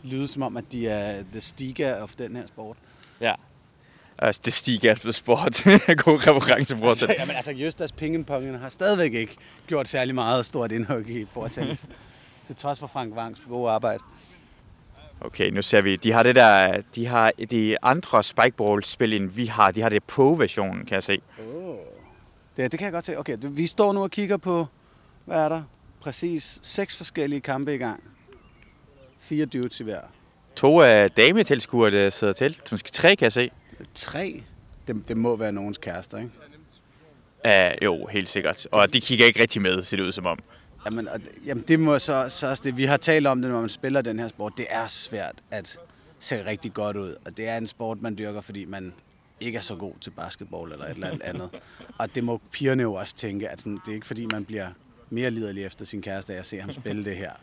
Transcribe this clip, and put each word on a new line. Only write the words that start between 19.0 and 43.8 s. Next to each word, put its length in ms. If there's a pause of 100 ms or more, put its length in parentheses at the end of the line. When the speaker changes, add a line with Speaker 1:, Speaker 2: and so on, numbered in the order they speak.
Speaker 2:
end 160
vi 160
har. 240
De 100
har 80
det 160
pro-versionen, 800
kan 80
jeg 80
se. 180 (180)
Speaker 1:
Åh. 380 (800)
Det, 160
det 60
kan 60
jeg 80
godt 120
se. 140
Okay, 220
vi 260
står 260
nu 100
og 80
kigger 260
på, 300 (580)
hvad 120
er 120
der? 140 (380)
Præcis 640
seks 340
forskellige 440
kampe 340
i 40
gang. 240 (1160)
Fire 280
dudes 340
i 20
hver. 180 (560)
Speaker 2:
To 240
af 300
dametilskuere, 800
der 200
sidder 220
til. 240 (140)
Måske 200
tre, 260
kan 80
jeg 80
se. 180 (440)
Speaker 1:
Tre? 480 (440)
Det, 220
det 80
må 200
være 160
nogens 260
kærester, 400
ikke? 120 (1120)
Speaker 2:
Ja, 280 (100)
jo, 240
helt 220
sikkert. 420
Og 220
de 80
kigger 260
ikke 160
rigtig 200
med, 200
ser 140
det 80
ud 80
som 140
om. 120 (480)
Speaker 1:
Jamen, 220
og, 120 (260)
jamen, 220
det 120
må 180
så, 300
så 200
også 180
det, 100
vi 80
har 120
talt 300
om 160
det, 80
når 100
man 80
spiller 340